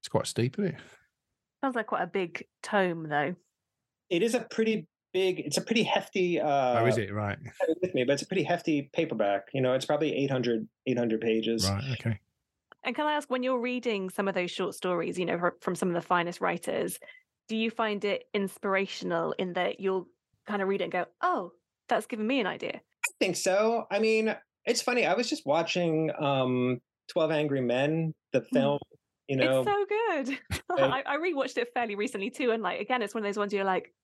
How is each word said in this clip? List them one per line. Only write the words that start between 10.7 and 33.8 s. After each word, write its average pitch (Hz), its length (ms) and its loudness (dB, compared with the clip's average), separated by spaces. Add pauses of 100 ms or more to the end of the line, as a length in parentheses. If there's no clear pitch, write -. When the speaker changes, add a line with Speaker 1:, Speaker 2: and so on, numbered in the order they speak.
Speaker 3:
eight 123 100 2
hundred 110 240 0
pages. 110 480 0
Speaker 1:
Right, 98 140 -2 (160)
okay. 113 200 -2 (640)
Speaker 2:
And 247 120 -4
can 302 100 -2
I 302 80 2
ask, 294 160 -2
when 254 140 0
you're 254 160 2
reading 233 500 -2
some 196 200 -2
of 190 60 -4
those 180 140 0
short - 240 -4
stories, 175 460 -2
you 180 60 0
know, 170 120 0
fr-, 175 220 0
from 185 160 -2
some 185 140 0
of 170 60 0
the 175 60 0
finest 175 380 0
writers, 175 580 -2 (520)
do 220 80 -2
you 226 120 0
find 208 360 -2
it - 280 -2
inspirational 185 1000 -2
in 180 200 -4
that 180 280 -2
you'll 190 260 0 (380)
kind 208 160 -2
of 190 80 0
read 196 100 0
it 180 60 -2
and 175 80 -8
go, 180 120 0 (140)
"Oh, 269 320 0 (380)
that's 226 160 2
given 214 200 -4
me 262 140 2
an 196 80 0
idea"? - 280 -6
Speaker 3:
I - 440 -8
think 190 160 0
so. 214 560 2
I 202 80 2
mean, 220 340 2 (300)
it's 247 180 0
funny. 247 240 2
I 175 100 4
was 233 140 0
just - 160 -4
watching, 160 720 2
um, 127 640 2 (300)
Twelve 156 220 2
Angry 147 300 2
Men, 151 520 2 (180)
the 123 100 2
Speaker 2:
Mm. - 120 -16
Speaker 3:
film, 143 260 2 (480)
you 135 100 -2
know. 262 260 4
Speaker 2:
It's 415 60 0
so 403 160 2
good. 370 580 -2
<laughs> - 60 -20 (200)
Speaker 3:
Right. 269 380 2
Speaker 2:
I, 285 80 -2
I - 20 -2
rewatched 320 400 -2
it 240 160 -2
fairly 226 220 -2
recently 202 340 -4
too. 247 220 0
And, 226 100 0
like, 180 200 -2
again, 240 200 -2
it's 196 140 -6
one 226 80 -4
of 202 40 -2
those 202 120 -2
ones 202 140 -2
you're 196 120 0
like 185 280 -2 (100)